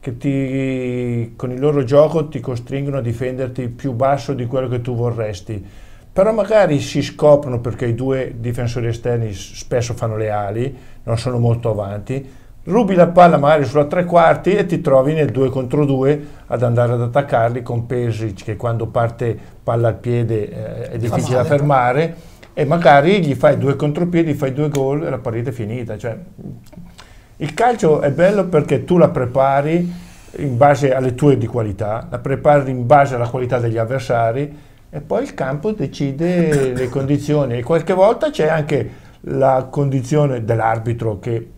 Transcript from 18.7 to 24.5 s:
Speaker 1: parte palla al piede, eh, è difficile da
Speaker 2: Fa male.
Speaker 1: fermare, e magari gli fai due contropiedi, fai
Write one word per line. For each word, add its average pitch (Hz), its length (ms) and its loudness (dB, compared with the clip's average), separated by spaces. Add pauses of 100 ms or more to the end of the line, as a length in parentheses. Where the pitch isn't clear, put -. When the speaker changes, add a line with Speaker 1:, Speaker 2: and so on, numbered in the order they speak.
Speaker 1:
parte 117 520 -2 (240)
palla 117 260 0
al 110 80 -2
piede, 113 520 -2
eh, 113 440 -10
è 120 60 -8
difficile 117 380 0
da 123 80 2
Speaker 2:
Fa - 40 -2
male. 147 100 2
Speaker 1:
fermare, 143 580 2 (380)
e 151 100 0
magari 165 580 6
gli 139 120 0
fai 135 240 4
due 127 180 0
contropiedi, 165 560 0
fai 135 220 -2